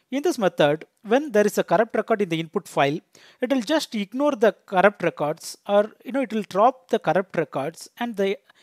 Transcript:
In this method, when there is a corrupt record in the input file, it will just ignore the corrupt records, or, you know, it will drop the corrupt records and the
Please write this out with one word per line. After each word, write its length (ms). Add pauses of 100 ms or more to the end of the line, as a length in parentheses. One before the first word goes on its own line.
(100)
In 140
this 140
method, 480 (200)
when 240
there 160
is 100
a 80
corrupt 300
record 260
in 100
the 100
input 260
file, 320 (420)
it 80
will 140
just 320
ignore 380
the 200 (140)
corrupt 380
records, 520 (120)
or, 240 (120)
you 60
know, 120
it 100
will 160
drop 400
the 100
corrupt 380
records 600
and 200
the 200 (260)